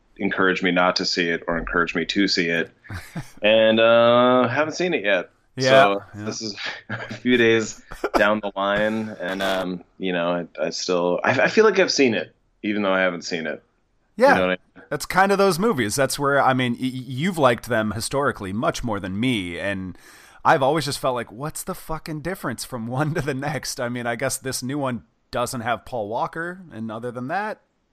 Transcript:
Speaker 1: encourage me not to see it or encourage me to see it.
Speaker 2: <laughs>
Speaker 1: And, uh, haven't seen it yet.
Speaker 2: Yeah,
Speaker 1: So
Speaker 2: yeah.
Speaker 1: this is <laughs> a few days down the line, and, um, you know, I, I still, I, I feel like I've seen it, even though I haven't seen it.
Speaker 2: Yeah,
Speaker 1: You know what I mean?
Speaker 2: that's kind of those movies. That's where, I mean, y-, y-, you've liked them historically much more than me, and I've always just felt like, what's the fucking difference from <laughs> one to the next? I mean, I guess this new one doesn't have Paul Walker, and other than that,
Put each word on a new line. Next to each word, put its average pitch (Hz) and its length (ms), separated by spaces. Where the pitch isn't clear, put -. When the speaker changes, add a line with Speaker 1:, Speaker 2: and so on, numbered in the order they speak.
Speaker 1:
encourage 95 480
me 92 80
not 90 240
to 90 100
see 87 220
it 85 200
or 85 100
encourage 85 360
me 82 120
to 101 220
see 87 200
it. 82 240
Speaker 2:
<laughs> - 360
Speaker 1:
And, 110 360
uh, 120 680
haven't 147 260
seen 175 220
it 107 80
yet. 98 260
Speaker 2:
Yeah, 131 140
Speaker 1:
So 131 340
Speaker 2:
yeah. 104 80
Speaker 1:
this 110 180
is 107 140
<laughs> - 160
a 113 240
few 123 240
days 113 420
down 107 240
the 101 160
line, 107 540
and, 92 240
um, 92 400
you 95 140
know, 85 340
I, 78 60
I - 60
still, 87 520
I, 127 180
I - 80
feel 214 160
like 196 120
I've 180 140
seen 123 240
it, 82 180
even 104 180
though 98 120
I 95 80
haven't 90 200
seen 82 240
it. 73 160
Speaker 2:
Yeah, 247 140
Speaker 1:
You 277 60
know 92 120
what 92 120
I - 40
mean? - 100
Speaker 2:
that's 147 160
kind 190 260
of 196 60
those 190 220
movies. 139 360
That's 135 220
where, 139 240
I 127 140
mean, 127 180
y-, - 60
y-, 127 140
you've 151 320
liked 123 320
them 110 220
historically 113 600
much 123 320
more 107 160
than 92 200
me, 98 400
and 92 360
I've 135 200
always 147 220
just 139 120
felt 135 160
like, 117 180
what's 135 300
the 185 140
fucking 156 460
difference 165 440
from 117 220
<laughs> - 0
one 143 260
to 170 80
the 135 140
next? 139 440
I 123 100
mean, 120 180
I 120 80
guess 127 240
this 131 240
new 135 160
one 127 240
doesn't 120 320
have 113 240
Paul 113 240
Walker, 165 520
and 110 200
other 117 200
than 123 160
that, 196 340